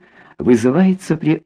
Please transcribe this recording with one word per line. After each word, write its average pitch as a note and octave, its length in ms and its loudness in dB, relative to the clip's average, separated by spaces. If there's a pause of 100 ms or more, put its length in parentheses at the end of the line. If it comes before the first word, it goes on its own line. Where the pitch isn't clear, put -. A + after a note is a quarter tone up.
(380)
вызывается D#3 800 0
при D#3 300 -2